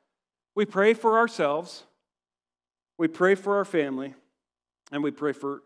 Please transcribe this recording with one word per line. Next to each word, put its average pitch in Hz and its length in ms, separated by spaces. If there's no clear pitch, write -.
we 208 100
pray 208 280
for 226 240
ourselves, 175 680
we 165 100
pray 180 280
for 202 220
our 196 80
family, 135 500
and 147 120
we 147 80
pray 143 220
for, 139 320